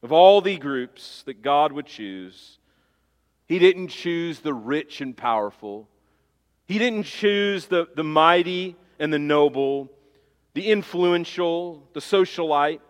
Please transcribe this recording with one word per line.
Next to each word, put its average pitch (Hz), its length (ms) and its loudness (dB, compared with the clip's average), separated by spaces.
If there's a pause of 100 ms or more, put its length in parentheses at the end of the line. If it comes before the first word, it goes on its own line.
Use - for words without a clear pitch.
Of 120 120 -4
all 190 260 8
the 190 180 -4
groups 135 640 -10
that 113 180 -16
God 143 320 2
would 143 140 -10
choose, 95 720 -16 (840)
he 175 140 -2
didn't 185 300 4
choose 170 500 -6
the 151 140 -6
rich 135 480 -6
and 127 160 -10
powerful. 107 720 -6 (760)
He 202 140 -4
didn't 226 240 -2
choose 202 640 -2
the, 170 280 -2
the 160 120 -4
mighty 175 720 2 (220)
and 151 120 -2
the 147 80 0
noble, 139 720 0 (600)
the 269 140 -6
influential, 175 1200 -2
the - 80 -12
socialite. 160 800 0 (100)